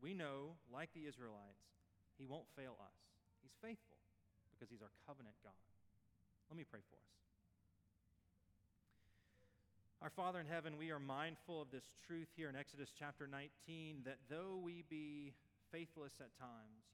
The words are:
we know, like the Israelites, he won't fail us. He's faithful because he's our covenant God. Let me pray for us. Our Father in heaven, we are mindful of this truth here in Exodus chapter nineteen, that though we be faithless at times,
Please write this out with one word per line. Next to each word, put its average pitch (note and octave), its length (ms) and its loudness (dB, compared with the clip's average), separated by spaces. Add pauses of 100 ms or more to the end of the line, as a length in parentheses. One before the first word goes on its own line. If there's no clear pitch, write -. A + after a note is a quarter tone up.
we F3+ 140 2
know, D3 400 4 (160)
like D3+ 240 2
the D#3 80 -2
Israelites, G#2+ 560 -4 (560)
he C3+ 80 -6
won't C3 320 0
fail C3 240 -2
us. - 180 -10 (460)
He's C3 160 -16
faithful - 400 -4 (560)
because A2+ 160 -6
he's A2+ 80 -6
our G#2 120 -8 (140)
covenant C3 380 -6
God. F#2+ 120 -8 (920)
Let D#3 80 -2
me D#3+ 80 0
pray G#2+ 240 -4
for - 80 -14
us. - 160 -18 (3000)
Our D#3 80 2
Father F3+ 320 6
in D3+ 80 2
heaven, D3+ 320 4
we E3 100 4
are D3+ 80 6
mindful D3+ 640 4
of C#3+ 100 0
this C3 140 -2 (240)
truth E3 260 2
here D#3+ 140 2
in C3+ 80 2
Exodus C#3 400 0
chapter C#3+ 320 0
nineteen, D3+ 800 -2
that C3+ 80 0 (160)
though F#3+ 320 2
we F3 240 0
be D3 460 0 (340)
faithless D#3+ 520 -2
at B2 200 -8
times, A2 540 -8